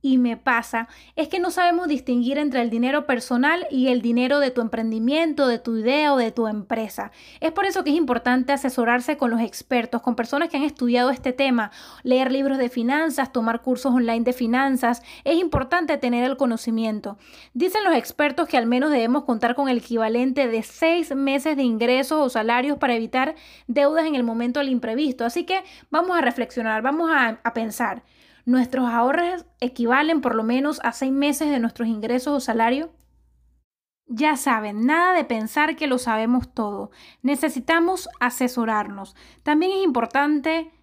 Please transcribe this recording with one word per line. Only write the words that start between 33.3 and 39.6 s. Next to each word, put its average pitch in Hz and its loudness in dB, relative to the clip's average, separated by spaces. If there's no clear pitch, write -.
Ya 269 0
saben, 220 -2
nada 339 4
de 320 2
pensar 240 -2
que 302 -4
lo 254 0
sabemos 233 0
todo. 202 -6
Necesitamos 320 0
asesorarnos. 220 -2
También 311 2